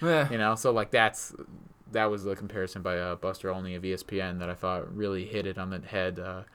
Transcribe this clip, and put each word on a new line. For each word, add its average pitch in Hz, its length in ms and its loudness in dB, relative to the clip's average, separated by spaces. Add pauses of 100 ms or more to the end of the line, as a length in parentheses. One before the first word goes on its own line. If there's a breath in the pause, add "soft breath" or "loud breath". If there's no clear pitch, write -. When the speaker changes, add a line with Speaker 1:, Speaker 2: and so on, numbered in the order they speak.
Speaker 1:
Yeah. 160 300 6
Speaker 2:
You 117 80 2
know, 107 160 4
so, 127 160 4
like, 110 180 2
that's, - 440 4 (580)
that 110 180 4
was 101 140 -2
the 98 120 -2
comparison 98 460 -6
by, 90 160 -2
uh, 90 180 -2
Buster 95 360 -4
Olney 92 240 -4
of 90 100 -6
E 92 80 0
S 92 80 -4
P 98 180 -4
N 90 200 -2
that 87 100 -4
I 90 60 -6
thought 90 400 -2
really 98 300 -2
hit 104 200 -4
it 95 140 -4
on 92 100 -4
the 92 100 -4
head. 92 400 -2
Uh, 92 220 -8 (140 soft breath)